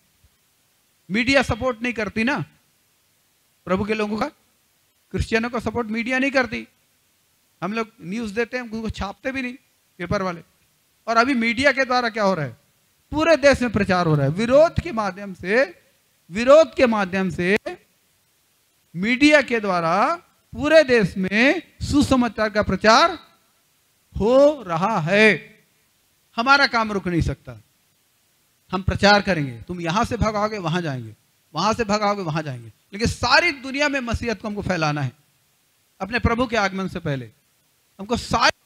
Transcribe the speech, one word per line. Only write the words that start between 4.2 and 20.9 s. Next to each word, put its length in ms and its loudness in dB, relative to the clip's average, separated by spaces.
क्रिश्चियनों 360 -2
का 100 -6
support 280 -6
media 300 -4
नहीं 120 0
करती। 360 -4
हम 100 -6
लोग 160 -6
news 320 -8
देते 220 -4
हैं, 80 -8
उनको 260 -8
छापते 420 -8
भी 100 -6
नहीं 120 -8
paper 240 -4
वाले। 180 -6
और 100 0
अभी 200 2
media 360 2
के 120 0
द्वारा 260 0
क्या 140 -2
हो 100 2
रहा 120 -4
है, 100 -12
पूरे 260 4
देश 240 4
में 100 -2
प्रचार 340 0
हो 80 4
रहा 120 2
है, 60 0
विरोध 480 4
के 140 -8
माध्यम 400 -6
से, 280 0
विरोध 440 6
के 140 4
माध्यम 420 -2
से 260 0
media 480 4
के 180 -2
द्वारा 540 0
पूरे 320 4
देश 340 0